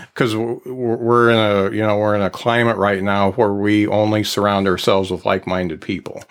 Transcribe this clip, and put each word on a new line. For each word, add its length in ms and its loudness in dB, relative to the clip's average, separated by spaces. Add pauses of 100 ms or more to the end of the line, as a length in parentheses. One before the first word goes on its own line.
(140)
'cause 180 0
w-, 320 -6
w-, 320 -4
we're 360 4
in 60 4
a, 380 2
you 60 -2
know, 160 2
we're 180 0
in 60 0
a 80 0
climate 480 0
right 260 0
now 300 0
where 200 2
we 320 2
only 380 0
surround 420 0
ourselves 460 0
with 140 -6
like-minded 560 -2
people. 500 -10